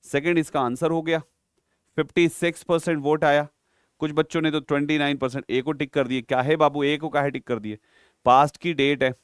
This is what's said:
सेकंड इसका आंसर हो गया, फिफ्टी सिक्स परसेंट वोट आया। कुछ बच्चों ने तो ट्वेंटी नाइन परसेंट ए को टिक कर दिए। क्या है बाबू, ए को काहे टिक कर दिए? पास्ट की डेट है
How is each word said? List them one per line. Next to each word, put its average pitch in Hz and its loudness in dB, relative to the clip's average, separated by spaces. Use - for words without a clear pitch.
सेकंड 165 0
इसका 151 -2
आंसर 131 -2
हो 165 -4
गया, 160 -2
फिफ्टी 165 2
सिक्स 170 -4
परसेंट 165 -2
वोट 151 0
आया। 147 4
कुछ 151 -4
बच्चों 156 -2
ने 160 2
तो 151 -2
ट्वेंटी 147 -2
नाइन 143 0
परसेंट 131 -4
ए 127 2
को 143 -4
टिक 143 -6
कर 135 0
दिए। 127 -4
क्या 127 -2
है 151 2
बाबू, 147 2
ए 143 2
को 151 -6
काहे 143 0
टिक 131 -10
कर 120 -4
दिए? 107 -10
पास्ट 135 6
की 175 -4
डेट 139 0
है 127 0